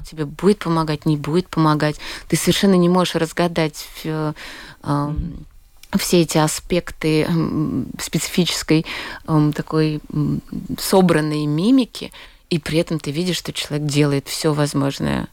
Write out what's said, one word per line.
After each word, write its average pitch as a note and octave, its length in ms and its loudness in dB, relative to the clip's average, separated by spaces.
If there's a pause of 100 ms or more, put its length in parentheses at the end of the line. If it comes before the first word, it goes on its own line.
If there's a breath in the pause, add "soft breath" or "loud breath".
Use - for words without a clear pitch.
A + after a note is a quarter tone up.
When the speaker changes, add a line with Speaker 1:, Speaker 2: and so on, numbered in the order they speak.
(100)
Speaker 1:
тебе D#3 140 -8
будет E3+ 360 2
помогать, D#3+ 440 0
не D3+ 140 2
будет D3+ 300 0
помогать. D3+ 480 2 (320 loud breath)
Ты E3 80 2
совершенно F#3+ 400 2
не F3 120 6
можешь F3+ 260 2
разгадать E3 720 -2 (180)
ф-, D#3 300 -2 (480 loud breath)
ам, D3 280 -2 (840)
Speaker 2:
Мгм. G3 60 0
Speaker 1:
все F3 240 4
эти D#3+ 160 2
аспекты, D#3 880 0
м, - 600 -2 (120)
специфической, - 840 0 (400 loud breath)
ам, D3+ 260 4
такой, D#3 480 0 (140)
м, C#3+ 260 0 (380)
собранной D#3 680 2
мимики. G3+ 640 2 (400 loud breath)
И E3+ 80 2
при D3+ 200 -2
этом E3+ 220 -2
ты D3+ 100 -6
видишь, E3 280 -2
что - 140 -8
человек D3 360 -4
делает C#3+ 400 2
всё - 240 -2
возможное. C#3+ 800 -2